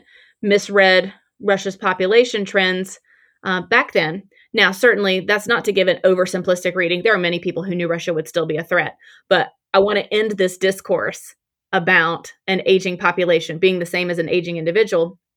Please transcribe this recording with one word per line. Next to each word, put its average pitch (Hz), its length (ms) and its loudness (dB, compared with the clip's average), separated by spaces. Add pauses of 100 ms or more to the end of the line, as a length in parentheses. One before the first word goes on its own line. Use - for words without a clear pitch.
(420)
misread 196 720 2 (280)
Russia's 196 360 -2
population 202 640 2
trends, 185 560 -2 (440)
uh, 185 180 -4
back 240 320 0
then. 170 300 -2 (300)
Now, 196 180 4
certainly, 196 500 2
that's 202 260 -2
not 233 180 0
to 214 60 -2
give 185 160 2
an 175 160 0
oversimplistic 180 720 0
reading. 175 260 -2
There 214 140 2
are 185 40 0
many 175 200 -2
people 170 240 -6
who 185 120 -6
knew 175 120 -4
Russia 165 260 -4
would 156 140 -6
still 165 180 -4
be 160 120 -4
a 147 60 -4
threat. 156 340 -4 (320)
But 185 200 2 (240)
I 196 60 4
want 208 200 2
to - 140 -8
end 214 180 0
this 185 260 -2
discourse - 800 -2 (360)
about 170 640 0 (140)
an 190 180 0
aging 185 320 2
population 170 600 0
being 185 200 2
the 170 60 -6
same 175 240 -4
as 175 80 -4
an 165 100 -2
aging 175 300 -2
individual, 175 640 -2 (180)